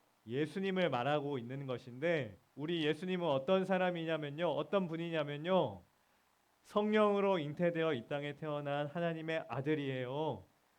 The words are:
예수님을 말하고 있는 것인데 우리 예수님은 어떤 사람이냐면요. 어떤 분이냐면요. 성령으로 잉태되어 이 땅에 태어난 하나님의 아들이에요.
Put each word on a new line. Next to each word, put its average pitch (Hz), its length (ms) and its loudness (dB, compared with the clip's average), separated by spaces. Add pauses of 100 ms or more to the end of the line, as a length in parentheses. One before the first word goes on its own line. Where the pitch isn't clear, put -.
(260)
예수님을 175 640 0
말하고 139 480 0
있는 131 280 -8
것인데 127 720 -2 (160)
우리 156 320 -2
예수님은 175 400 0
어떤 160 380 4
사람이냐면요. 165 840 0
어떤 165 380 0
분이냐면요. 156 960 0 (840)
성령으로 208 720 4
잉태되어 160 560 0
이 117 120 -6
땅에 147 300 -4
태어난 147 500 -2
하나님의 160 640 -2
아들이에요. 135 1000 -2 (320)